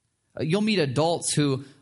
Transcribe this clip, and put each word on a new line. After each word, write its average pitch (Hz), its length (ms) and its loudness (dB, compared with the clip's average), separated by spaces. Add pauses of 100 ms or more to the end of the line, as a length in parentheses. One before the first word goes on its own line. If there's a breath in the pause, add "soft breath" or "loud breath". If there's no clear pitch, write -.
(380)
Uh, - 40 -6
you'll 170 200 0
meet 214 160 2
adults 151 560 0
who 139 300 0 (180 loud breath)